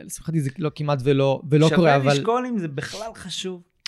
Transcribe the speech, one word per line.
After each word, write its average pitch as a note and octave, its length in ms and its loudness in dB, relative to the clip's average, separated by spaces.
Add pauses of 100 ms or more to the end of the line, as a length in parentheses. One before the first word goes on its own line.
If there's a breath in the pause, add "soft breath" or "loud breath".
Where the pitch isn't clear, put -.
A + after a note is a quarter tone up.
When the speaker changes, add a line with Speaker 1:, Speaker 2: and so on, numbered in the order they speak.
Speaker 1:
לשמחתי E3 380 -6
זה C3+ 160 -4
לא, D#3 180 -4
כמעט D3 280 -2
ולא, C3+ 380 2 (100)
ולא D3+ 160 6
Speaker 2:
שווה D3+ 100 4
Speaker 1:
קורה, D#3+ 180 6
אבל C#3 180 2
Speaker 2:
לשקול A#3 320 0
אם A#3+ 120 -4
זה E3+ 100 -4
בכלל F#3 480 -10
חשוב. F#3 460 -12 (260)